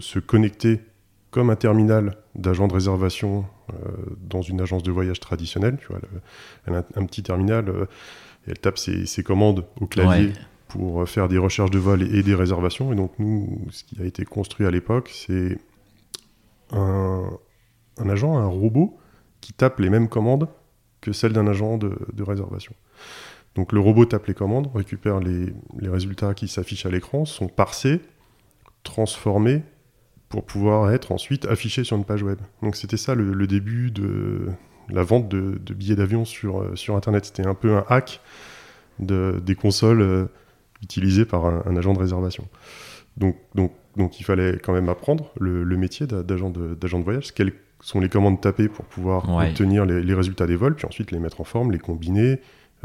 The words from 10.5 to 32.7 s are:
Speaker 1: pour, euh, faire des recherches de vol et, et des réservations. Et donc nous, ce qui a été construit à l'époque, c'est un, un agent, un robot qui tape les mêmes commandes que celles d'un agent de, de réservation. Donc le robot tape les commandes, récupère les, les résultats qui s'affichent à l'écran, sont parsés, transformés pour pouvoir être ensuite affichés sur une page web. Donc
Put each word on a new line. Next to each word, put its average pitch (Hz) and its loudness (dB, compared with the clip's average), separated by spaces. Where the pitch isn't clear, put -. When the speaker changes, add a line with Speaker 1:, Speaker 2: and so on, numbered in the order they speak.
Speaker 1:
pour, 90 -4
euh, 87 -2
faire 92 0
des 92 2
recherches 92 2
de 98 2
vol 92 4
et, 92 2
et 98 6
des 98 4
réservations. 92 0
Et - 0
donc 95 -2
nous, 107 -2
ce - -18
qui - -14
a 92 -4
été 92 -6
construit - -4
à 92 2
l'époque, 110 0
c'est 92 -4
un, 95 0
un 104 -2
agent, 131 2
un 107 2
robot 110 2
qui - -18
tape 127 2
les 95 4
mêmes 113 4
commandes 135 0
que 104 -4
celles 110 0
d'un 107 4
agent 104 0
de, 104 -4
de 104 -8
réservation. 98 -6
Donc 95 -2
le 104 4
robot 110 8
tape 110 0
les 95 -2
commandes, 120 -2
récupère 101 -2
les, 90 -2
les 101 -6
résultats 95 -2
qui 98 -8
s'affichent - -8
à 92 -4
l'écran, 139 -2
sont 98 -6
parsés, 139 0
transformés 110 0
pour 104 -6
pouvoir 104 2
être 127 -2
ensuite - -4
affichés 113 -2
sur 113 -2
une 101 -2
page 104 -4
web. 98 -4
Donc 107 -2